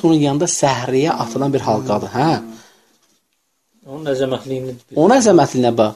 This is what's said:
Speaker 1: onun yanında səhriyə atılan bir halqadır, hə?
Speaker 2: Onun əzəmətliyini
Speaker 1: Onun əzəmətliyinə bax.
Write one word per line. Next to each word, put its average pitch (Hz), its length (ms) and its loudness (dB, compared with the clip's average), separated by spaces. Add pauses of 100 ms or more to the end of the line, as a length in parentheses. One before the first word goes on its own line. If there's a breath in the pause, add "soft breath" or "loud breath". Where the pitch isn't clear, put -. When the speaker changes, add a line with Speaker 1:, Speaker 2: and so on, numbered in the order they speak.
Speaker 1:
onun 165 140 4
yanında 147 280 0
səhriyə 131 720 0
atılan 131 340 -4
bir 131 140 -2
halqadır, 104 480 -2
hə? 147 160 0 (1500 loud breath)
Speaker 2:
Onun 147 220 -14
əzəmətliyini 131 680 -4 (180)
Speaker 1:
Onun 180 240 4
əzəmətliyinə 147 580 4
bax. 110 220 0